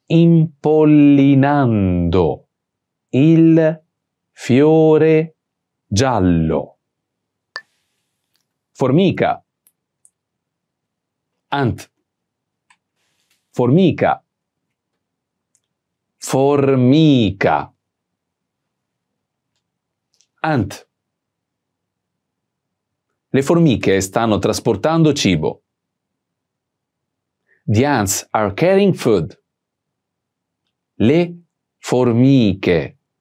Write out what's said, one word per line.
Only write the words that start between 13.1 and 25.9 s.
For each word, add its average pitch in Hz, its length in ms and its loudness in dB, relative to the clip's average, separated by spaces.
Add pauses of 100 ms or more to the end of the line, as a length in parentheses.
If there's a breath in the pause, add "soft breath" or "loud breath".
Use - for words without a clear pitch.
Formica. 127 720 -2 (1900)
Formica. 135 1600 0 (2750)
Ant. 135 460 -6 (2500)
Le 131 100 0
formiche 135 600 0
stanno 110 360 -2
trasportando 139 760 -2
cibo. - 500 -4 (2000)